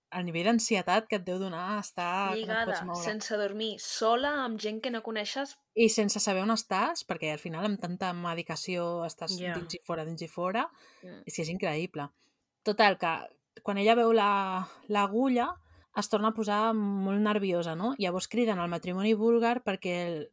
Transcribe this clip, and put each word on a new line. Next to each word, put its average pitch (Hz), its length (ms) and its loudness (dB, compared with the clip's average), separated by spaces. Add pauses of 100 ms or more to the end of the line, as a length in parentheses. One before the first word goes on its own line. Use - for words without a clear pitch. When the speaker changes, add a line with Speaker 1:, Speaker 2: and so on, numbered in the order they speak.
(120)
Speaker 1:
el 180 160 -4
nivell 170 200 -2
d'ansietat 220 640 2
que 220 80 0
et 180 80 -8
deu 185 140 -2
donar 190 400 -4
estar, 185 520 -2
que 190 40 -2
no - 0 -
et 220 120 -4
Speaker 2:
Lligada, 226 240 -2
Speaker 1:
pots 175 140 -4
moure. 175 180 -6
Speaker 2:
sense 214 340 -4
dormir, 208 420 -2
sola, 247 520 0 (140)
amb 220 140 -4
gent 214 220 -6
que 254 100 -4
no 226 120 -4
coneixes. 226 540 -6 (180)
Speaker 1:
I 226 140 8
sense 208 300 2
saber 190 240 2
on 214 80 2
estàs, 226 560 0
perquè 160 260 -4
al 151 60 -6
final 170 260 -4
amb 202 160 0
tanta 180 320 -2
medicació 175 920 -4
estàs 165 320 -8
Speaker 3:
Ja. 175 180 -4
Speaker 1:
dins 170 180 -8
i - 80 -12
fora, 160 220 -4
dins 165 160 -8
i 165 60 -6
fora, 190 420 -2 (340)
Speaker 2:
Mm. 180 220 -20
Speaker 1:
és - 100 -10
que 180 60 -2
és 156 80 -4
increïble. 160 600 -4 (540)
Total, 208 340 4
que 165 180 0 (480)
quan 202 140 -2
ella 214 180 6
veu 233 180 6
la, 196 540 2 (200)
l'agulla, 233 680 2 (380)
es 202 140 -2
torna 214 220 2
a 220 40 2
posar 220 400 2
molt 202 460 0
nerviosa, 190 560 2
no? 226 240 -2
Llavors 180 300 -2
criden 220 300 2
al 175 100 -2
matrimoni 185 440 0
búlgar 233 480 4
perquè 190 340 -2 (120)
el, 156 260 -6